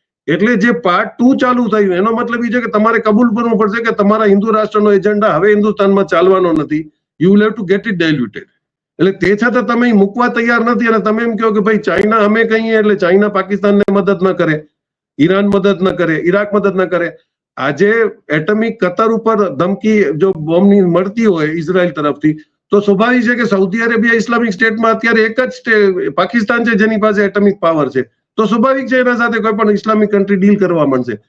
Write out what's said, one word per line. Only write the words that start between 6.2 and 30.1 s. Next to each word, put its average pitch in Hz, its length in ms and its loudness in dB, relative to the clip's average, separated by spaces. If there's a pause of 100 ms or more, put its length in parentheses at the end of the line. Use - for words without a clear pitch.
નથી. 156 380 -4 (320)
You 185 100 4
will 208 140 4
have 220 140 -4
to 185 140 -2
get 208 180 -4
it 175 100 -6
diluted. 135 440 -4 (520)
એટલે 190 140 2
તે 190 240 0
છતાં 220 300 -2
તમે 240 220 0
ઈ 233 40 0
મૂકવા 214 360 0
તૈયાર 233 320 -2
નથી 233 260 0
અને 220 120 2
તમે 214 240 -2
એમ 233 140 -2
કહો 226 140 -2
કે 214 100 0
ભાઈ 214 160 0
ચાઇના 196 400 0
અમે 214 280 2
કહીએ 226 340 0
એટલે 208 160 2
ચાઇના 190 340 2
પાકિસ્તાનને 196 540 0 (100)
મદદ 196 300 0
ન 190 100 2
કરે, 156 340 -2 (540)
ઈરાન 190 260 2
મદદ 196 360 0
ન 185 140 0
કરે, 165 180 -2
ઈરાક 196 400 -2
મદદ 196 220 0
ન 185 80 0
કરે. 170 320 -4 (400)
આજે 147 380 0 (340)
એટમિક 208 560 -2
કતર 202 240 0
ઉપર 220 400 -2
ધમકી 190 560 0 (120)
જો 190 160 0
બોમ્બની 180 480 2
મળતી 190 440 0
હોય 170 220 0
ઇઝરાયલ 175 440 -2
તરફથી 147 420 -2 (380)
તો 202 100 4
સ્વાભાવિક 220 420 2
છે 240 120 0
કે 240 100 -2
સાઉદી 196 360 0
અરેબિયા 233 340 0
ઇસ્લામિક 233 380 -2
સ્ટેટમાં 226 400 0
અત્યારે 226 300 0
એક 220 180 -2
જ 254 80 0
સ્ટે-, 208 600 0
પાકિસ્તાન 233 560 -2
છે 226 140 0
જેની 220 180 0
પાસે 208 260 0
એટમિક 202 380 0
પાવર 160 280 0
છે, - 140 -4 (340)
તો 220 80 0
સ્વાભાવિક 247 420 0
છે 254 140 0
એના 247 160 0
સાથે 233 220 -2
કોઈ 214 140 -2
પણ 214 180 0
ઇસ્લામિક 214 400 0